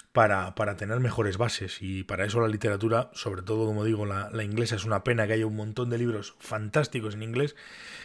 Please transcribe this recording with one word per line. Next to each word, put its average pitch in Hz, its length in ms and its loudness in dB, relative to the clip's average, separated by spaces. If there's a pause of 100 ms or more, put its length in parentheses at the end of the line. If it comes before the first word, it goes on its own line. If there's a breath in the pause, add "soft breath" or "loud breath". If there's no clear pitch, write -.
(120)
para, 98 420 4
para 104 220 -2
tener 107 240 -2
mejores 104 380 2
bases. 107 420 -2
Y 95 240 -4
para 95 200 -2
eso 107 160 2
la 113 80 4
literatura, 110 640 2
sobre 92 280 -6
todo, 110 240 0
como 107 180 0
digo, 107 220 2
la, 101 240 -4
la 110 140 -4
inglesa, 110 320 0
es 95 80 -4
una 104 180 0
pena 117 240 4
que 107 60 2
haya 110 140 2
un 107 100 -2
montón 107 340 -4
de 120 80 0
libros 113 400 -2
fantásticos 107 760 -2
en 107 100 -8
inglés 123 320 0 (480 loud breath)